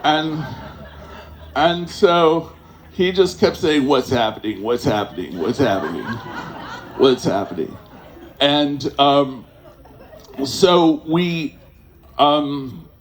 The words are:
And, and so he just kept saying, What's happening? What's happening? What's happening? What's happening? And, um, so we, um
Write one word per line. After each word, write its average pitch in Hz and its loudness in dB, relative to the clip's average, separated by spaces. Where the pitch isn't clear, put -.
And, 156 0
and 170 0
so 165 2
he 185 0
just 180 0
kept - 2
saying, 151 2
What's 135 2
happening? 107 -2
What's 120 -2
happening? 101 -4
What's 92 -4
happening? 95 -2
What's 131 4
happening? - -4
And, 143 0
um, 139 2
so 170 4
we, 165 -2
um 143 0